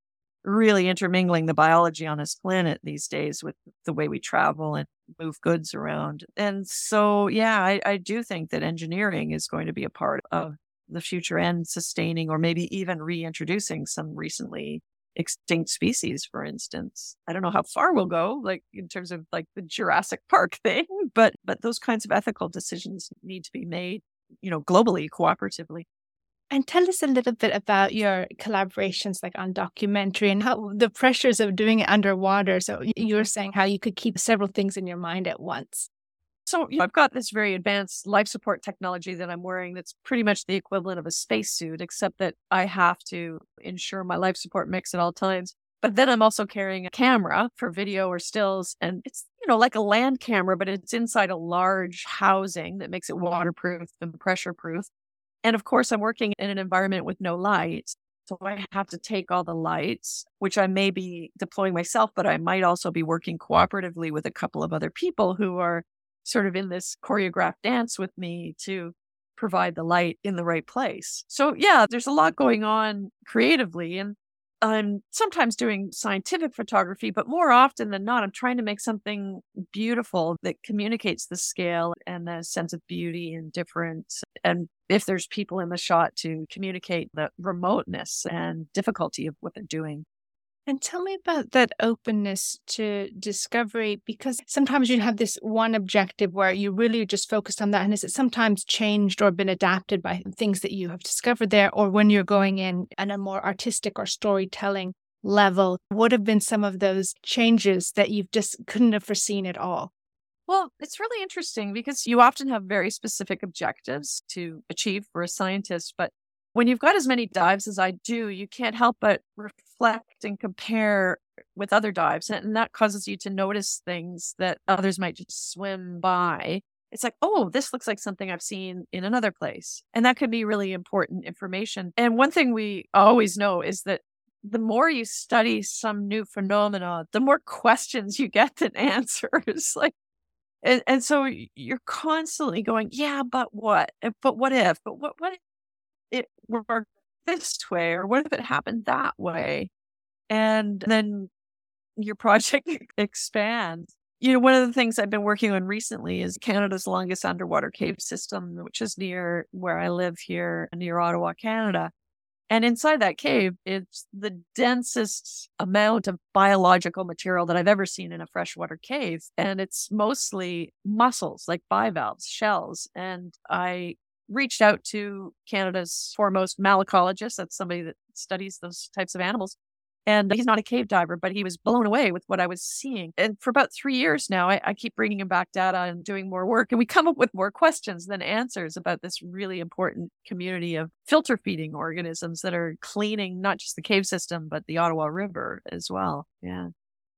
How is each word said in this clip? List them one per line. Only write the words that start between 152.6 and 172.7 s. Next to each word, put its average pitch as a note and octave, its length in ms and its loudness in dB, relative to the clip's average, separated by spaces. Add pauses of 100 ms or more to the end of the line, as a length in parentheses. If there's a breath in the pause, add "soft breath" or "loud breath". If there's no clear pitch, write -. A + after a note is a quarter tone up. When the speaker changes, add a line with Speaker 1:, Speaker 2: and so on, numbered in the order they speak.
Speaker 1:
<laughs> - 160 -12
expands. G#3 960 -2 (240)
You B3+ 140 4
know, B3+ 60 8
one C4 160 8
of B3+ 120 6
the A#3+ 60 -4
things A#3+ 260 2
I've G3+ 120 0
been G#3 140 0
working G#3 280 2
on F#3+ 120 0
recently F#3+ 580 -6
is F3+ 160 -6
Canada's G3 480 0
longest F#3 400 -2
underwater F3 440 -2
cave - 280 -4
system, F3 640 -10
which - 160 -10
is A3 160 -6
near F3+ 540 -6
where F3+ 280 -4
I F3 120 0
live F3 280 -2
here, F3 560 -6
near F3 240 -4
Ottawa, F3 360 0
Canada. G#3 560 -2 (580)
And A3+ 160 4
inside B3 360 4
that F#3+ 180 2
cave, G#3+ 360 2 (100)
it's F#3+ 420 -8 (100)
the G3 240 -8 (140)
densest B3 1040 -2
amount G#3 480 4
of F#3 120 -4 (140)
biological F#3 720 6
material F3 420 -2
that E3+ 100 2
I've F3 100 4
ever G3 200 4
seen F3 260 -10
in E3 80 -10
a E3 60 -10
freshwater E3+ 540 -6
cave. G#3 440 -6 (120)
And F#3+ 240 -2
it's - 300 -6
mostly F#3+ 800 -2 (120)
mussels, G#3+ 640 0
like E3+ 200 -2
bivalves, F#3+ 580 -2
shells. G3 680 -2